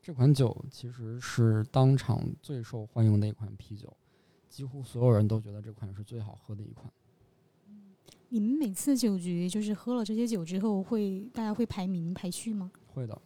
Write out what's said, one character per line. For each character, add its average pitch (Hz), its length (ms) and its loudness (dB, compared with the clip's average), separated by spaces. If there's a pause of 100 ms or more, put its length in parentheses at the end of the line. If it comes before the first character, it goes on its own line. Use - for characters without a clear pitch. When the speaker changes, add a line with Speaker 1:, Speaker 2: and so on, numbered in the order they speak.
Speaker 1:
这 180 100 -12
款 135 220 6
酒 131 340 0
其 120 220 -14
实 117 300 -10
是 110 500 4
当 131 260 6
场 - 260 0 (200)
最 131 200 -8
受 110 220 -10
欢 110 220 2
迎 104 120 8
的 104 80 2
一 107 60 -2
款 104 240 -10
啤 101 200 -16
酒， - 140 -18 (600)
几 139 140 -12
乎 135 180 -10
所 120 240 0
有 123 40 10
人 104 160 8
都 110 140 2
觉 104 120 -12
得 104 100 -12
这 107 100 -14
款 98 220 -12
是 101 80 -12
最 117 180 -10
好 107 140 -8
喝 - 200 -14
的 104 80 -12
一 113 100 -14
款。 - 200 -18 (1400)
Speaker 2:
你 233 120 0
们 214 180 2
每 220 160 -2
次 277 220 2
酒 220 200 2
局 175 320 -2
就 214 140 -2
是 214 100 -2
喝 240 220 -4
了 233 100 -2
这 214 100 -4
些 240 120 0
酒 208 180 -2
之 180 140 -4
后 196 240 0
会， 196 380 -2 (120)
大 226 100 -6
家 214 120 -2
会 240 100 0
排 185 220 -6
名 175 260 -2
排 185 160 -6
序 220 240 -6
吗？ 190 180 -6 (220)
Speaker 1:
会 127 140 -6
的。 107 200 -10